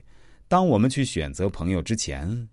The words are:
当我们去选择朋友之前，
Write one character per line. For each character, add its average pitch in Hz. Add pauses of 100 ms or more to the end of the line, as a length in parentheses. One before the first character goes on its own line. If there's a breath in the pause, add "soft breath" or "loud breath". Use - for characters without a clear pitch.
(480 soft breath)
当 185
我 127
们 113
去 131
选 73
择 92
朋 87
友 90
之 110
前， 104